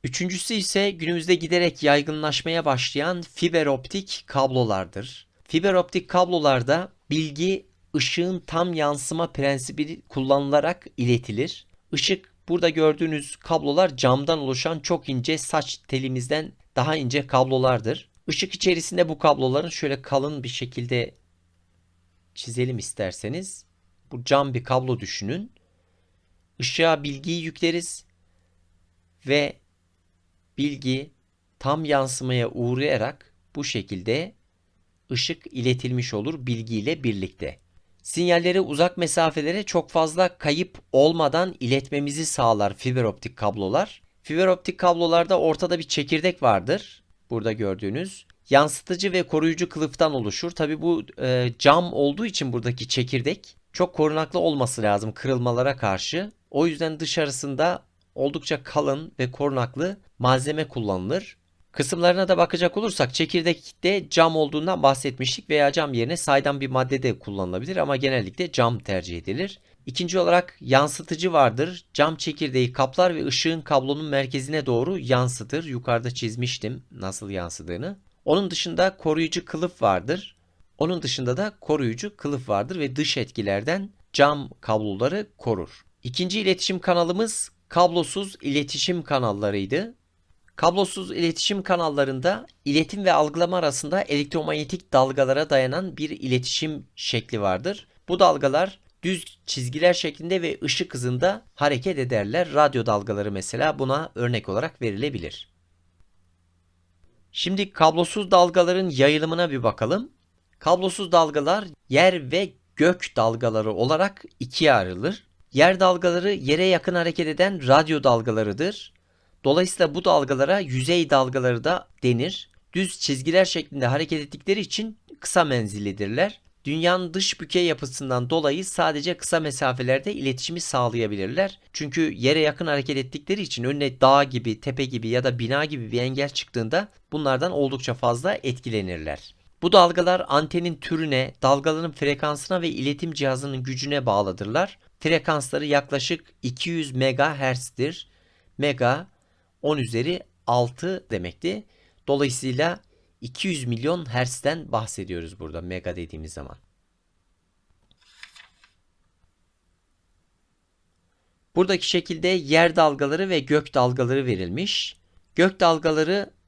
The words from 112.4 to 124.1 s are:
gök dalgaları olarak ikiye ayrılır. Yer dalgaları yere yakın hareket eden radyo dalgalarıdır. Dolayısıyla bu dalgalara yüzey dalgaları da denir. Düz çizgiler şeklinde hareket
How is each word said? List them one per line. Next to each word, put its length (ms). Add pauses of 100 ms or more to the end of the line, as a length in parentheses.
gök 400
dalgaları 560
olarak 520 (160)
ikiye 320
ayrılır. 560 (240)
Yer 280
dalgaları 520
yere 320
yakın 300
hareket 320
eden 400
radyo 380
dalgalarıdır. 880 (520)
Dolayısıyla 500
bu 100
dalgalara 540
yüzey 520
dalgaları 540
da 240 (140)
denir. 480 (220)
Düz 280
çizgiler 440
şeklinde 420
hareket 340